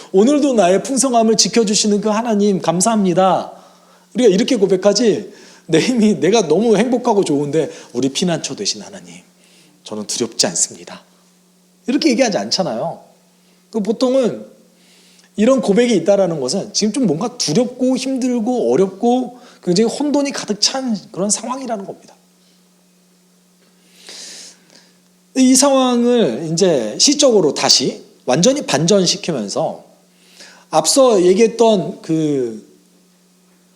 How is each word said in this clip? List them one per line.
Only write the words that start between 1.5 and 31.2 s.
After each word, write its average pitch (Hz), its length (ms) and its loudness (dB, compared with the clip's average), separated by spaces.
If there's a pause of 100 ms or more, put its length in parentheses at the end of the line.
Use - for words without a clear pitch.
그 214 80 -2
하나님 208 520 0
감사합니다." 185 920 0 (600)
우리가 220 180 4
이렇게 240 220 0
고백하지, 196 760 0 (360)
내 160 120 2
힘이, 214 400 2
내가 185 280 2
너무 202 300 2
행복하고 233 460 0
좋은데 147 460 -2 (240)
"우리 135 160 -2
피난처 160 460 -4
되신 104 260 -6
하나님, 90 320 -20 (680)
저는 107 240 -12
두렵지 - 400 -4
않습니다." - 560 -8 (840)
이렇게 294 220 0
얘기하지 220 280 0
않잖아요. 131 680 -6 (640)
그 226 120 -6
보통은 226 640 -2 (880)
이런 233 260 2
고백이 226 360 2
있다라는 180 440 0
것은 135 320 -6
지금 208 180 -2
좀 269 140 -2
뭔가 175 320 -2
두렵고 247 580 -2
힘들고 247 760 -2
어렵고 233 680 0 (240)
굉장히 202 260 2
혼돈이 277 420 -2
가득 - 280 -8
찬 262 380 -2 (140)
그런 196 180 -4
상황이라는 247 560 -8
겁니다. - 300 -20 (3250)
이 262 180 6
상황을 240 960 2
이제 156 480 0
시적으로 240 540 2
다시 135 500 0 (220)
완전히 185 400 2
반전시키면서 156 1200 -2 (840)
앞서 220 520 2